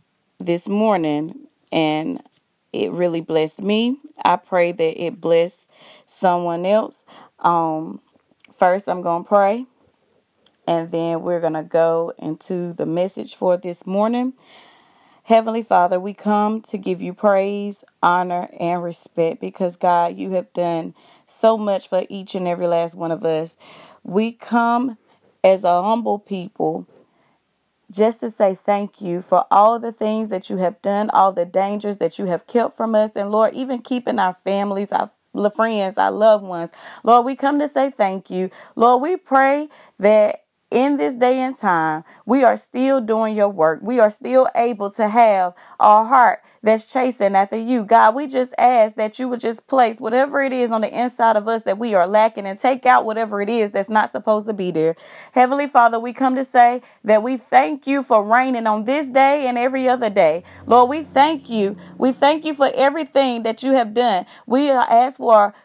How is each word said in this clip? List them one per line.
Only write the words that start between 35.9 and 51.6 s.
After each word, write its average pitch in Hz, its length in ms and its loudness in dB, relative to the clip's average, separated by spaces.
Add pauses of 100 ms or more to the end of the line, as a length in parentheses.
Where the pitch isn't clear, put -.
our - 120 2
loved 214 320 4
ones. 170 280 -10 (320)
Lord, 240 240 6
we 269 80 -4
come 277 240 0
to 294 80 -2
say 277 240 -2
thank 190 400 -2
you. 185 180 -4 (260)
Lord, 247 280 4
we 359 140 -2
pray 277 520 2 (300)
that 208 400 2 (300)
in 277 260 0
this 277 220 -4
day 254 220 2
and 262 180 -6
time, 160 480 -2 (200)
we 262 200 2
are 214 100 4
still 262 460 -2
doing 220 340 -2
your 202 140 2
work. 160 340 0
We 240 160 -2
are 214 100 4
still 254 460 0
able 226 360 -2
to 214 180 -2
have 202 440 4 (280)
our 214 240 6
heart 240 340 4 (240)
that's 220 220 2
chasing 240 500 -2
after 202 220 0
you. 226 260 -2
God, 220 320 4
we 294 100 -6
just 262 320 -4
ask 233 380 2
that 214 240 -6
you 254 80 -6
would 247 140 -8
just 226 260 -8
place 233 320 0
whatever 269 400 0
it 269 140 -2
is 247 180 -2
on 226 80 -2
the - 180 -6
inside 233 380 0
of 208 140 -2
us 226 140 -4